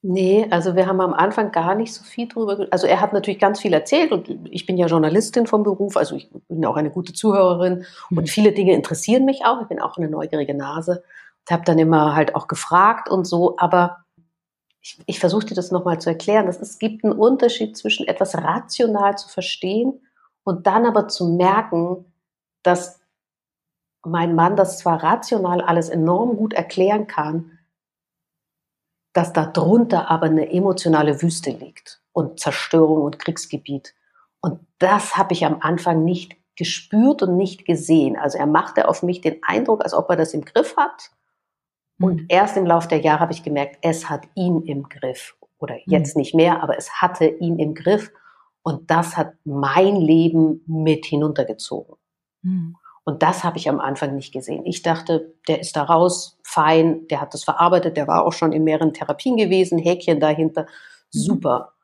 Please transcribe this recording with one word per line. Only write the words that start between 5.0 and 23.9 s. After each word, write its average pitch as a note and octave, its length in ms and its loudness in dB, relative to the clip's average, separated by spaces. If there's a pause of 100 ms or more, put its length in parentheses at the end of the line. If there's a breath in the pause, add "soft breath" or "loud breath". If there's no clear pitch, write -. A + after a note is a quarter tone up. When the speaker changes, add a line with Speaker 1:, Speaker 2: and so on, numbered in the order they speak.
Speaker 1:
vom G#3+ 160 2
Beruf, G3 340 -2
also D3 200 0
ich - 140 -14 (180)
bin E3 180 -4
auch A2+ 100 0
eine D3+ 140 -2
gute F3 220 -8
Zuhörerin F3+ 720 2 (260 loud breath)
und E3 140 0
Speaker 2:
Mhm. - 20 -4
Speaker 1:
viele G#3 260 4
Dinge F#3+ 220 4
interessieren A#3+ 500 0
mich C4+ 200 -2
auch. A#3+ 180 0
Ich G#3+ 60 -10
bin - 120 -8
auch - 160 -6
eine E3 120 -4
neugierige D3+ 460 -4
Nase D#3+ 480 -4 (380 loud breath)
und - 140 -2
hab E3+ 100 -4
dann D#3+ 140 4
immer D#3 360 4
halt D#3 200 2
auch - 140 -6
gefragt G3 600 2
und F#3 180 0
so, F3+ 320 2
aber F3 460 2 (760)
ich, - 260 -20
ich F3+ 140 -6
versuch G3 240 2
dir G#3 100 -10
das F3+ 160 -6
nochmal F3 300 -2
zu E3+ 100 -2
erklären, G3+ 360 0
dass F3+ 140 -4
es - 180 -16
gibt A3 260 -6
einen G#3 100 2
Unterschied A#3+ 640 2
zwischen - 300 -8
etwas - 280 -4
rational G3+ 840 -2
zu - 120 -16
verstehen G#3 720 -4 (420 soft breath)
und F3+ 240 -4
dann A3 180 4
aber G#3+ 240 2
zu F3 200 -2
merken, F3+ 760 0 (580)
dass F3+ 380 0 (1040)